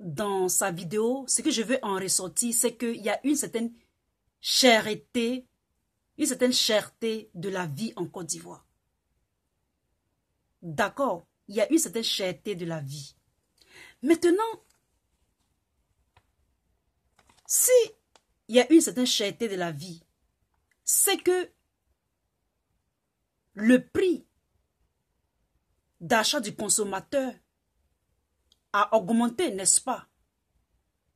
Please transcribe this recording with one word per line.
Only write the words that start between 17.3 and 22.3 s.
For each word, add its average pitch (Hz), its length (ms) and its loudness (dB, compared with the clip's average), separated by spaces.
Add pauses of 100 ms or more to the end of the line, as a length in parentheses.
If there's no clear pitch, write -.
si - 240 2 (760)
il 220 80 0
y 247 40 8
a 247 120 2
une 330 80 10
certaine 254 260 0
cherté 220 420 -2
de 196 60 -6
la 175 160 -4
vie, 165 320 -12 (800)
c'est - 360 2
que 359 340 0 (2000)